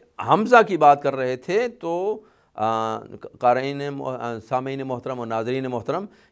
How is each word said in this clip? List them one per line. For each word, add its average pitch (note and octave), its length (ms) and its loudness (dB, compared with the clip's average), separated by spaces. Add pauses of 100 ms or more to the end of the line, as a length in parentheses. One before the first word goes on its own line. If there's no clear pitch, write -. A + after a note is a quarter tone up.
(280)
حمزہ G#3+ 280 4 (120)
کی F#3 100 -2
بات C#3+ 260 6
کر C3+ 120 0
رہے B2+ 200 -2
تھے، F#3+ 320 -2
تو، G3 540 -6 (340)
آ، A2+ 440 -2 (400)
قارئین C3 420 2 (100)
مح-، C3+ 280 -6
آ، A#2 200 -6
سامعین C3 400 -4
محترم C3 400 -6
اور A#2 80 -8
ناظرین A2+ 360 -2
محترم، C3 420 -4 (260)